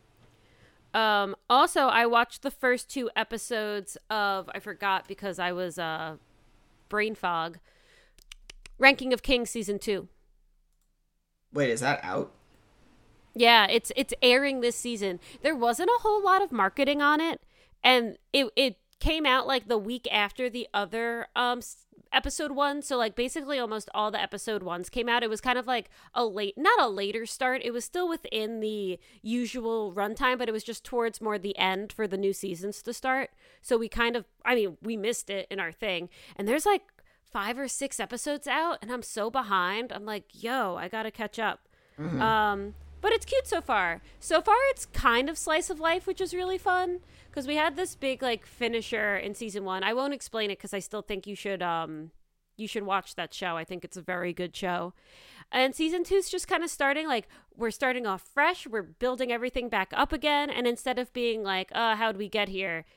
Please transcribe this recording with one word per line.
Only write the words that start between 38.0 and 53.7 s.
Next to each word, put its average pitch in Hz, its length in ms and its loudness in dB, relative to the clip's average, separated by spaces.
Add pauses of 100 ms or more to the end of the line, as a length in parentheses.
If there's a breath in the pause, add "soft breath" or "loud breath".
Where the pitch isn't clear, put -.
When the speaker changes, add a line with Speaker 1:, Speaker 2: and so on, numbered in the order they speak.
Speaker 1:
out, 311 360 0
and 214 100 -8
I'm 247 100 -6
so 208 280 -6
behind. 208 600 0
I'm 208 140 -10
like, 214 280 -8
"Yo, 226 440 -2
I 180 120 -6
gotta 220 220 -6
catch 208 280 -8
up." - 280 -2 (320 soft breath)
Speaker 2:
Mm-hmm. 156 220 -4
Speaker 1:
Um, 208 540 2 (260)
but 427 120 4
it's 453 120 0
cute 539 220 0
so 339 160 -2
far. 185 400 0 (180 soft breath)
So 330 220 2
far, 427 120 6 (140)
it's - 160 -2
kind 262 460 2
of 311 80 -8
slice 339 320 0
of 311 100 -6
life, 330 260 0
which 381 140 -4
is 359 140 -4
really 370 240 -2
fun. 359 420 0 (320 soft breath)
'Cause 269 140 -6
we 294 100 0
had 311 200 2
this 359 200 -4
big, 262 260 -2
like, 240 220 -2
finisher 220 720 -2
in 202 180 -6
season 202 300 -8
one. 185 180 -2
I 214 120 2
won't 277 180 0
explain 220 380 -4
it 190 100 -6
'cause 202 140 -10
I 196 60 -2
still 208 200 -8
think 202 260 -8
you 208 80 -8
should, 190 280 -6
um, 165 480 -4 (480)
you 214 100 -8
should 208 140 -6
watch 196 320 -2
that 170 180 -8
show. 175 240 -4
I 165 80 -6
think 180 220 -12